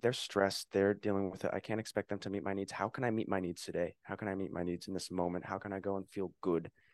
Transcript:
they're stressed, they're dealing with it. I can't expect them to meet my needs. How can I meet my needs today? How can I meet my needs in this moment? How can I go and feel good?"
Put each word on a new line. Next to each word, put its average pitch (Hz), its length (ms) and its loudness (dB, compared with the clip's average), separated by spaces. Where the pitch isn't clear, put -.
they're 117 120 4
stressed, - 600 2
they're 101 220 6
dealing 98 360 2
with 92 140 -4
it. - 100 2
I 98 60 -2
can't 110 180 -2
expect 107 300 -2
them 104 120 -2
to 98 100 -8
meet 98 120 -2
my 98 120 -2
needs. 98 180 -2
How 98 160 0
can 131 160 -2
I 117 80 2
meet 110 160 0
my 98 100 2
needs 90 240 -2
today? 85 400 -2
How 98 140 -6
can 107 100 -6
I 98 80 0
meet 98 160 -2
my 87 140 -2
needs 87 240 -2
in 98 60 -4
this 90 180 -4
moment? 90 320 0
How 98 140 -4
can 101 140 -6
I 95 60 -4
go 98 180 -2
and 95 120 -6
feel 95 320 -4
good?" 85 280 2